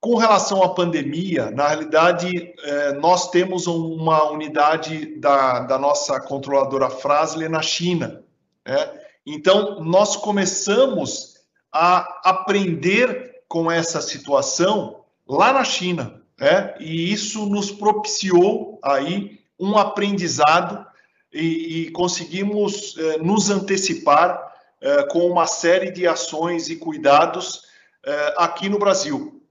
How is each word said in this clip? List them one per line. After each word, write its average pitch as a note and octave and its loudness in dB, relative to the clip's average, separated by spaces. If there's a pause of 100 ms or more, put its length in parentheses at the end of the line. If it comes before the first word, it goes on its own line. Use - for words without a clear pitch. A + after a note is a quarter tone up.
Com A#3 0
relação G#3 4
à F3 4
pandemia, D#3+ -2
na C#3 0
realidade, E3 0
eh, C#3+ -2
nós E3+ 2
temos F3+ 0
uma D#3+ 0
unidade D#3 -2
da, C3+ 2
da B2 -2
nossa C#3+ 0
controladora C3+ -2
Frasle D#3 -2
na D#3+ -2
China, E3 -2 (420)
né? C#3+ -4 (260)
Então, F#3 0
nós F#3 2
começamos G3+ -2 (380)
a F3 2
aprender G3 0
com E3 -2
essa E3 -2
situação E3+ -2 (240)
lá F3+ 4
na C4+ 2
China, E3+ -4 (160)
né? F3 2
E E3 -4
isso G#3 -6
nos G3+ -2
propiciou G3+ 2
aí C#3 -2 (240)
um G3+ 0
aprendizado F3+ 2 (460)
e, E3 -4
e - -14
conseguimos, F3+ -4
eh, D#3+ -2
nos G3 0
antecipar, F3+ 0 (260)
eh, C#3+ 2
com F3 2
uma F3 2
série F#3 0
de F3+ -2
ações D#3+ -2
e D#3+ -8
cuidados, D3+ 2 (440)
eh, D3 -2
aqui F3 -2
no G#3 0
Brasil. D3+ -2